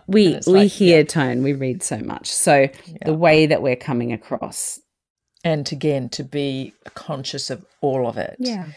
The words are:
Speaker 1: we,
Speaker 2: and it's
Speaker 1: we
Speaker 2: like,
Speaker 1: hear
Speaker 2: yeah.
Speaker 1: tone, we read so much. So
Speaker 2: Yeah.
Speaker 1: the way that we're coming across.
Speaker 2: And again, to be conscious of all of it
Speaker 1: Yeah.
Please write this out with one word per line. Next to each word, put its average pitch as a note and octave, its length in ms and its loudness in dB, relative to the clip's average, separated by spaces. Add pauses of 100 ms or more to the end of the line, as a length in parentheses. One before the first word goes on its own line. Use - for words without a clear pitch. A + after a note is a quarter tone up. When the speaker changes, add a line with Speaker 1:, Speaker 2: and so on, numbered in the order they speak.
Speaker 1:
we, G3 200 4
Speaker 2:
and D3+ 80 2
it's - 120 -4
Speaker 1:
we F3+ 140 6
Speaker 2:
like, G3+ 100 4
Speaker 1:
hear F3 280 6
Speaker 2:
yeah. D3 40 4
Speaker 1:
tone, B2+ 400 -2
we C#3+ 100 0
read C3 300 -6
so - 160 -6
much. - 320 -10
So - 240 2 (300)
Speaker 2:
Yeah. E3 200 -20
Speaker 1:
the D#3 80 0
way D#3 340 6
that D#3 140 2
we're B2+ 140 0
coming A#2+ 380 -4
across. - 640 -10 (640)
Speaker 2:
And D3+ 280 -4
again, C#3 380 -2
to - 140 -10
be C3+ 500 -6 (220)
conscious C3+ 540 -10
of B2+ 160 -10 (160)
all C3 260 -2
of A2+ 100 -6
it - 220 -8
Speaker 1:
Yeah. A3 380 -6